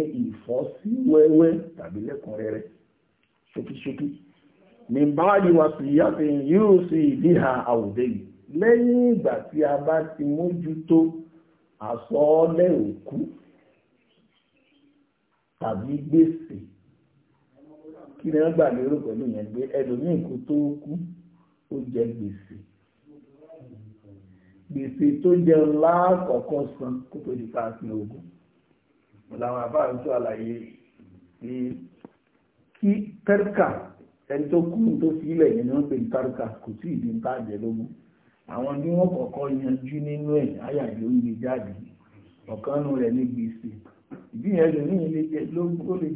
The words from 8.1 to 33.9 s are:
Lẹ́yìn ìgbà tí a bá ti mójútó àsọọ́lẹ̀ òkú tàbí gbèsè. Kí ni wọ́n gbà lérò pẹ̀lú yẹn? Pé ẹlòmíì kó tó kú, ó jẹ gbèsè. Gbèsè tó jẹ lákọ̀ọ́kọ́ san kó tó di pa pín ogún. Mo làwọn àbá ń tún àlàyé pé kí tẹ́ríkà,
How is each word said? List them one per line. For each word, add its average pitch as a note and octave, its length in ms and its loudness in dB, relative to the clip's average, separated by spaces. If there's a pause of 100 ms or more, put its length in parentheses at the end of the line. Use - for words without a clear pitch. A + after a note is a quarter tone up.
Lẹ́yìn A#3+ 640 4
ìgbà E3+ 340 2
tí - 180 -10
a C#3+ 180 2
bá D#3 260 0
ti D3+ 200 -10
mójútó D#3+ 760 0 (840)
àsọọ́lẹ̀ D#3 960 2
òkú G#2+ 420 -6 (2500)
tàbí A#2+ 360 -6
gbèsè. D#3+ 600 2 (1600)
Kí - 120 -10
ni D3+ 120 -6
wọ́n E3 160 0
gbà D#3+ 140 4
lérò B2+ 300 -2
pẹ̀lú A#2+ 280 -6
yẹn? G#2+ 200 -6
Pé A2 220 -10
ẹlòmíì C#3 540 -2
kó C3 160 -8
tó - 160 -6 (200)
kú, D3 180 -12 (760)
ó C#3+ 100 -8
jẹ B2 240 -2
gbèsè. G#2 500 -10 (2250)
Gbèsè C#3+ 360 -2 (120)
tó F3+ 140 4
jẹ E3+ 240 6 (160)
lákọ̀ọ́kọ́ E3 880 2 (120)
san B2+ 220 -8 (100)
kó - 140 -16
tó B2+ 140 -10
di A#2+ 120 -8
pa A2+ 260 -6
pín A2+ 200 -12
ogún. G#2+ 340 -10 (1080)
Mo - 60 -18
làwọn A#2+ 260 -6
àbá A#2+ 220 -2
ń B2 140 -2
tún C3+ 140 -4
àlàyé A#2 420 -4 (800)
pé B2 160 -14 (1300)
kí G3+ 80 4 (280)
tẹ́ríkà, G3 480 2 (580)